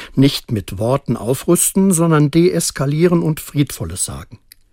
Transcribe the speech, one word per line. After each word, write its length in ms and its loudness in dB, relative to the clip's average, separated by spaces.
nicht 360 2
mit 280 -6
Worten 360 -2
aufrüsten, 760 0
sondern 380 4
deeskalieren 920 0
und 180 -2
Friedvolles 640 -4
sagen. 360 -12